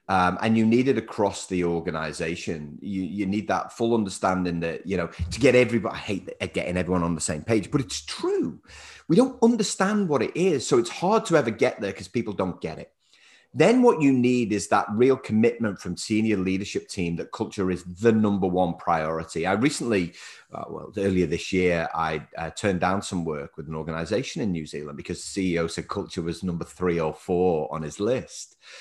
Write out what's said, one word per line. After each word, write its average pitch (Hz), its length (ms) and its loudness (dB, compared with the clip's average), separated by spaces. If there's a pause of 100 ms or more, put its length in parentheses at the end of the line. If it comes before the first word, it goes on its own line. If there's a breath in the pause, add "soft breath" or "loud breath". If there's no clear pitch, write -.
Um, 92 320 2
and 113 160 4
you 113 80 4
need 123 240 4
it 127 80 2
across 107 500 -2
the 90 160 0
organization. 80 1160 -4
You, 95 220 -4
you 98 220 -4
need 98 220 -2
that - 240 -2
full 117 220 0
understanding 92 640 0
that, 82 260 -4
you 95 120 -2
know, 85 100 -2
to 85 320 -8
get 123 160 8
everybody, 113 400 4
I - 20 -10
hate - 560 -8
getting 87 220 -4
everyone 90 280 0
on 85 120 0
the 76 60 -6
same 78 220 -6
page, 107 280 0
but 143 80 0
it's - 220 -6
true. - 580 -4 (480 loud breath)
We 165 80 2
don't 262 260 4
understand 208 680 2
what 135 120 2
it - 140 -2
is. 160 320 0
So - 100 4
it's 117 120 2
hard 214 380 2
to 165 100 4
ever 120 140 2
get 123 280 0
there 101 140 -4
'cause - 160 -14
people 107 240 -4
don't 92 260 -4
get 80 200 -10
it. - 120 -16 (600 soft breath)
Then 214 280 6
what 240 200 6
you 139 120 6
need 123 400 2
is 98 160 -2
that 104 240 4
real 127 240 6
commitment 113 600 2
from 90 200 -8
senior 110 400 0
leadership 95 500 -2
team 85 300 -4
that - 160 -10
culture 95 360 -4
is 87 140 -4
the 92 300 2
number 104 340 2
one 90 280 2
priority. 82 680 -2
I 92 100 2
recently, 110 580 0 (400 loud breath)
uh, - 160 -10
well, 78 260 -12
earlier 95 320 2
this 82 240 -4
year, 87 420 2
I, 80 320 -2 (120)
uh, 80 140 -8
turned 98 280 -2
down 92 220 0
some 90 240 -6
work 76 320 -8
with 73 100 -12
an 78 80 -8
organization 82 640 -4
in 101 120 -2
New 80 120 -4
Zealand 73 300 -10
because 82 220 -8
the - 100 -14
C 92 280 -2
E - 20 0
O 82 100 0
said - 220 -8
culture - 320 -6
was 82 220 -6
number 87 200 -4
three 87 340 -2
or 78 160 -2
four 87 600 0
on 78 80 -6
his 76 180 -10
list. - 560 -4 (260 loud breath)